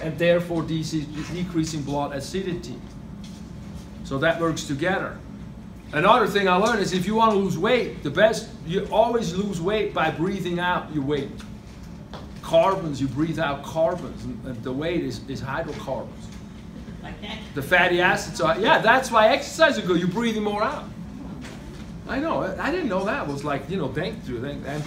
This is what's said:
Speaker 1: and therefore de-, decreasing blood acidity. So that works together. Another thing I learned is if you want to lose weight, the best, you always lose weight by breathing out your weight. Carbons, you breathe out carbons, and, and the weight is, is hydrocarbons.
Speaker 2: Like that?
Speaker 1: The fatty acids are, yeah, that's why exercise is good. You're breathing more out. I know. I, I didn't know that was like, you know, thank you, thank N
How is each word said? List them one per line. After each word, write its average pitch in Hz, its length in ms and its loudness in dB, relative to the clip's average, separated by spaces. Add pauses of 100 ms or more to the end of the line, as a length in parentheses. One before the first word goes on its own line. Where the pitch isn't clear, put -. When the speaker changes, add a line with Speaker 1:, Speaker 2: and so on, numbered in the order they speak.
Speaker 1:
and 156 160 -4
therefore 170 460 4
de-, 156 200 -2 (500)
decreasing 165 500 -2
blood 143 300 -2
acidity. 175 640 -6 (1300)
So 139 120 -4
that 160 240 4
works 160 220 0
together. 156 560 -2 (760)
Another 196 320 8
thing 196 220 4
I 180 80 6
learned 214 240 4
is 170 140 2
if 185 120 2
you 208 80 0
want 220 200 6
to 202 40 4
lose 175 220 2
weight, 214 420 2
the 147 80 -2
best, 208 400 4 (160)
you 175 260 0
always 214 440 4
lose 190 260 -2
weight 202 320 2
by 165 160 2
breathing 175 500 0
out 180 320 0
your 151 120 0
weight. 139 260 0 (1200)
Carbons, 165 500 4
you 135 80 0
breathe 147 300 0
out 143 260 -2
carbons, 160 600 -2
and, 127 220 -8
and 117 180 -8
the 127 80 -4
weight 156 320 -2
is, 123 260 -6
is 131 100 -6
hydrocarbons. 131 840 -6 (800)
Speaker 2:
Like - 180 -12
that? - 160 -10 (160)
Speaker 1:
The 143 80 -4
fatty 175 400 4
acids 185 400 0
are, 165 180 2
yeah, 277 200 6
that's 247 320 4
why 226 160 8
exercise 277 500 4
is 202 80 -4
good. 175 140 4
You're 180 80 2
breathing 214 360 0
more 208 200 0
out. - 220 -2 (1200)
I 254 120 -4
know. 294 220 0
I, 190 260 -4
I 285 40 2
didn't 339 180 0
know 190 160 2
that 220 220 -2
was 139 160 -4
like, 143 260 -2
you 185 80 -2
know, 143 120 -2
thank 190 380 -4
you, 120 140 -4
thank 139 240 -6
N 151 220 -4